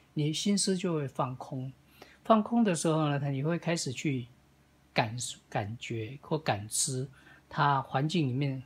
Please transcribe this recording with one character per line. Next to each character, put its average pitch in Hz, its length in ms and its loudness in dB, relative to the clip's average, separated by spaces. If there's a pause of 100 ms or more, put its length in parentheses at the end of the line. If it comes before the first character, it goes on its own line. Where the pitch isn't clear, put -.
(140)
你 151 200 0
心 202 240 2
思 190 200 2
就 180 160 0
会 147 140 0
放 131 280 -4
空。 131 360 -8 (540)
放 220 180 6
空 233 200 2
的 190 120 4
时 165 120 0
候 156 220 4
呢， 143 80 2
它， 143 120 -2
你 135 120 -2
会 165 160 0
开 165 180 0
始 160 160 -4
去 127 360 -2 (640)
感， 117 220 0 (340)
感 110 300 -4
觉 117 420 -8
或 - 160 -2
感 110 300 -2
知 131 400 -2 (400)
它 143 340 2
环 131 260 0
境 156 200 2
里 120 60 0
面 135 320 -2